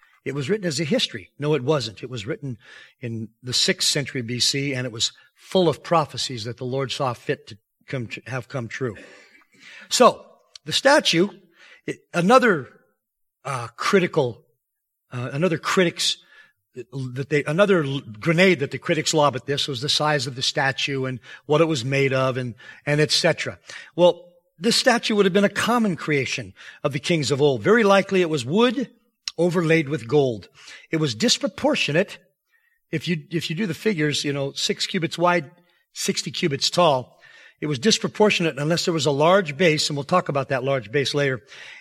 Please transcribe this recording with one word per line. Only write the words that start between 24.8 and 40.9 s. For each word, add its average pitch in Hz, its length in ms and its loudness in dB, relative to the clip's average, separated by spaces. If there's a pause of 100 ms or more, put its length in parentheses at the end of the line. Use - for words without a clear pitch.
would 202 100 4
have 185 80 2
been 202 100 4
a 196 60 4
common 220 460 0
creation 131 580 -4 (300)
of 147 100 -2
the 147 60 -4
kings 151 320 0
of 135 100 2
old. 135 220 2
Very 220 200 6
likely 196 380 4
it 170 80 2
was 147 160 -2
wood 226 460 2 (460)
overlaid 165 520 2
with 113 180 -6
gold. 127 420 0 (420)
It 160 60 -2
was 147 180 -2
disproportionate. 208 1040 0 (720)
If 156 160 -6
you, 160 240 -4
if 160 180 -4
you 160 60 -4
do 214 100 -4
the 160 80 -4
figures, 151 500 -2
you 143 100 -4
know, 139 180 -6
six - 340 -4
cubits 160 320 -6
wide, 175 320 2 (440)
sixty - 360 -6
cubits 139 400 -2
tall, 143 480 0 (420)
it 151 60 -6
was 147 120 -4
disproportionate 185 800 0
unless 156 280 0
there 180 80 0
was 151 120 -2
a 156 60 2
large 151 460 4
base, 156 320 2
and 147 80 -4
we'll 139 80 -6
talk 180 240 0
about 139 200 -2
that 127 140 -2
large 131 280 -4